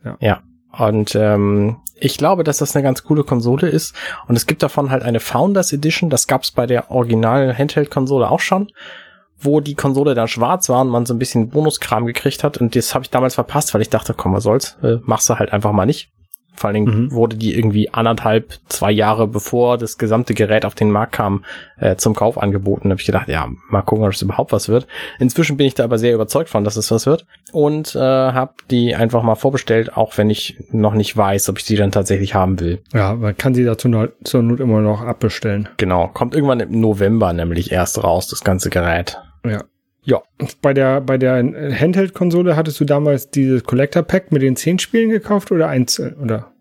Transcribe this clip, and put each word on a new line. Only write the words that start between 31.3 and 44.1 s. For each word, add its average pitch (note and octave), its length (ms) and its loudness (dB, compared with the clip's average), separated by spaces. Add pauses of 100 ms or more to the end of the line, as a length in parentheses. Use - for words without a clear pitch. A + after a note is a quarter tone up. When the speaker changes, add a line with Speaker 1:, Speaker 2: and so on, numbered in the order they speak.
Speaker 2:
ob G2 100 -4
ich - 60 -10
die A2 120 0
dann G2+ 160 2
tatsächlich G2 420 0
haben F#2 260 2
will. F2 220 -4 (100)
Speaker 1:
Ja, G2+ 220 2
man A2 240 -2
kann C3 160 0
sie B2 100 4
dazu A#2+ 240 0
nur, A2 240 0 (120)
zur B2 180 0
Not A#2+ 180 2
immer A2 220 2
noch G#2 180 0
abbestellen. G#2+ 680 -4 (100)
Speaker 2:
Genau, F2+ 300 2
kommt B2 260 -4
irgendwann C3+ 260 2
im G#2+ 180 -2
November G#2 540 2
nämlich E2+ 400 -2
erst F2+ 320 -2
raus, F2+ 240 2
das - 160 -10
ganze F#2 260 0
Gerät. - 480 -2 (280)
Speaker 1:
Ja. G#2+ 160 -4 (400)
Speaker 2:
Ja. B2+ 200 0 (400)
Speaker 1:
Bei C#3+ 100 2
der, C3+ 300 2
bei C3 160 0
der B2+ 180 2 (480)
Handheld-Konsole F3+ 720 2
hattest D#3+ 240 -2
du D#3 40 2
damals C#3+ 460 0
dieses C3 340 2
Collector-Pack D#3 680 0